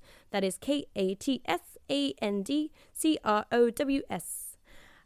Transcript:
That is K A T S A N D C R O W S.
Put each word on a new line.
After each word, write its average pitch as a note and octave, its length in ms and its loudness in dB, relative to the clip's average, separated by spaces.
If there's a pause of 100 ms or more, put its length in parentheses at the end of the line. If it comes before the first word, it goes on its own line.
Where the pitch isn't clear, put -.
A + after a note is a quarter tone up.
(320)
That G3 140 0
is F#3 120 -2
K C#4+ 280 -2 (100)
A G3 200 0
T B3+ 300 -2
S - 320 -4 (140)
A C#4 300 0
N G3+ 220 0
D D4+ 280 -2 (220)
C D#4+ 300 2
R G#3+ 280 2
O A#3+ 180 6
W C#4 400 0
S. - 460 -8 (500)